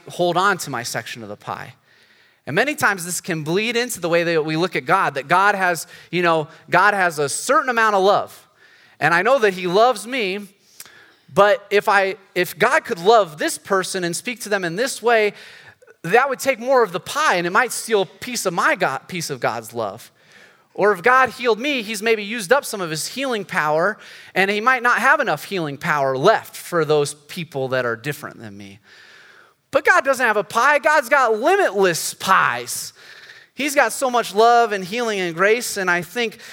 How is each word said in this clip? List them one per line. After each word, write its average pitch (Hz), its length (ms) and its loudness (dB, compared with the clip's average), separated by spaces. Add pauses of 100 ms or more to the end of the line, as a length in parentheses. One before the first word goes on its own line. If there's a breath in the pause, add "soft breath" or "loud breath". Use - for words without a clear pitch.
hold 175 260 -2
on 185 240 2
to - 100 -10
my 120 140 -6
section 120 400 -10
of 101 60 -14
the 101 80 -12
pie. 95 380 -12 (680 soft breath)
And - 80 -8
many 269 220 0
times 202 300 0
this 175 160 -8
can 160 220 -6
bleed 214 340 -2
into 240 240 -4
the 170 80 -4
way 170 160 2
that 160 200 0
we 156 120 -4
look 175 180 -2
at 139 100 -4
God, 160 300 0
that 139 140 -8
God 196 260 4
has, 180 320 -2 (240 loud breath)
you 175 100 -2
know, 165 280 0 (200 loud breath)
God 185 240 4
has 180 240 0
a 147 120 -2
certain 269 400 0
amount 226 260 2
of 190 80 4
love. 165 440 0 (520 soft breath)
And 151 140 2
I 175 80 2
know 254 180 2
that 208 140 2
he 185 140 -8
loves 208 380 2
me, 208 420 -6 (840 loud breath)
but 196 360 4
if 202 200 2
I, 196 260 2 (200)
if 175 220 -2
God 269 280 2
could 180 140 -6
love 180 380 4
this 294 200 -4
person 190 460 -2
and 170 120 -4
speak 247 260 -10
to 208 80 -12
them 196 140 0
in 165 120 -4
this 247 260 -4
way, 214 320 2 (720 loud breath)
that 240 260 2
would 254 100 -6
take 262 200 -2
more 247 240 2
of 190 80 -2
the 180 80 -6
pie, 277 360 -2
and 175 100 -2
it 175 60 -4
might 226 200 2
steal 208 320 -2
a - 20 0
piece - 400 -10
of 185 80 -2
my 254 220 0
God, 170 320 -4
piece 170 220 -8
of 131 100 -8
God's 117 340 -6
love. 110 380 -8 (640 soft breath)
Or 202 180 2
if 180 100 -4
God 254 300 4
healed 240 280 -2
me, 269 220 -4
he's 208 220 -8
maybe 220 200 0
used 208 300 -4
up 277 100 2
some 208 180 -8
of 165 100 -4
his 151 160 -6
healing 240 380 -6
power, 165 520 0 (380 loud breath)
and 190 160 2
he 208 100 -2
might 247 220 2
not 233 160 2
have 269 200 4
enough 185 240 -2
healing 160 320 -6
power 139 400 0
left - 400 2
for 170 300 -2
those 143 300 0
people 139 540 -8
that 127 140 -2
are 120 120 -2
different 117 440 -12
than 104 160 -16
me. 98 240 -20 (920 loud breath)
But 302 120 0
God 349 220 4
doesn't 262 200 0
have 214 120 2
a 202 60 0
pie. 277 360 2
God's 302 300 2
got 254 300 4
limitless 226 760 2
pies. 135 800 0 (600 loud breath)
He's 277 180 -4
got 254 180 4
so 262 200 -2
much 196 240 -2
love 233 360 6
and 190 140 -4
healing 214 340 -4
and 170 160 -4
grace, 214 420 0
and 185 120 -2
I 175 140 0
think 233 340 -6 (160 loud breath)